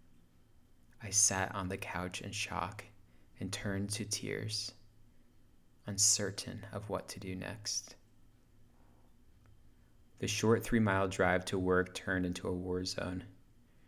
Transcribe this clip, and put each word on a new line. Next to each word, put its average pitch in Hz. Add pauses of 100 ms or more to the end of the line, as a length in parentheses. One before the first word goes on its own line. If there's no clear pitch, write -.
(1040)
I 104
sat 95
on 95
the 95
couch 90
in 101
shock 90 (560)
and 95
turned 98
to 107
tears, 107 (1120)
uncertain 98
of 107
what -
to -
do 92
next. 98 (2250)
The 110
short 110
three-mile 98
drive 92
to 98
work 90
turned 92
into 90
a 92
war 90
zone. 90 (640)